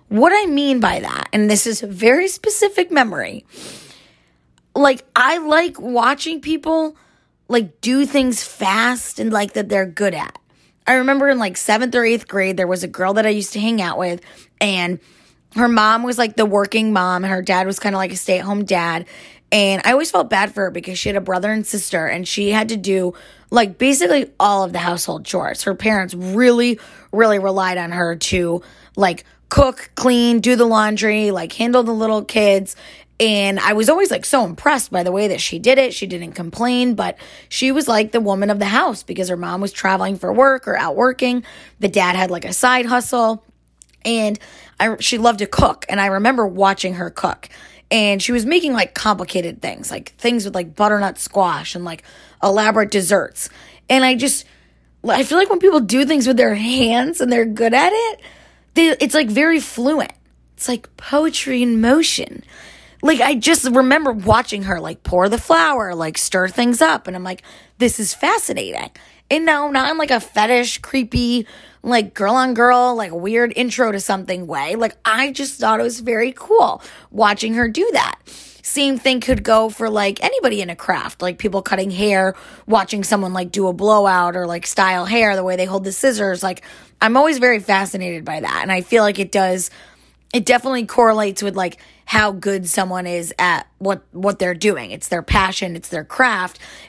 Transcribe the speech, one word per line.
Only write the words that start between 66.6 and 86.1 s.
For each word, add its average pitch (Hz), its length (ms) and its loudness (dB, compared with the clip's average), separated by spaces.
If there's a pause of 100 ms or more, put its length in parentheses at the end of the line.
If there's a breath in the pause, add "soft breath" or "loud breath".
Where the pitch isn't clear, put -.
up. - 240 2
And 185 100 -8
I'm 180 80 -10
like, 185 180 -10 (360 loud breath)
"This 226 220 0
is 196 120 -4
fascinating." - 800 -4 (400 soft breath)
And 320 140 0
no, 294 260 0
not 269 200 0
in, 320 80 -2
like, 302 120 -2
a 240 100 2
fetish, 233 580 0
creepy, 240 680 -2 (360 loud breath)
like, 226 320 0
girl 220 200 0
on 254 200 2
girl, 247 420 4
like, 202 160 -6
weird 220 420 -2
intro 240 380 0
to 196 80 -4
something 185 460 -4
way. 156 280 -6
Like, 226 300 -2
I 247 280 2
just 277 280 -8
thought 220 180 2
it 233 60 0
was 233 160 -4
very 233 340 -2
cool - 480 2 (280 loud breath)
watching 214 440 0
her 233 140 0
do 320 240 0
that. - 240 0 (460 loud breath)
Same 277 360 -2
thing 254 220 0
could 226 240 0
go 220 240 4
for, 220 220 -6
like, 208 340 -2
anybody 330 380 0
in 175 80 -8
a 170 60 -12
craft, - 460 -6
like, 180 160 -4
people 196 240 -4
cutting 190 280 -4
hair, 190 440 0 (320 loud breath)
watching 208 380 0
someone, 190 300 -2
like, 180 180 -6
do 196 160 0
a 180 40 0
blowout 185 600 2
or, 180 120 -4
like, 170 200 -8
style 185 380 0
hair, 208 320 2
the 185 80 -2
way 185 120 -2
they 185 100 -2
hold 190 180 -4
the 190 80 -6
scissors. 202 500 0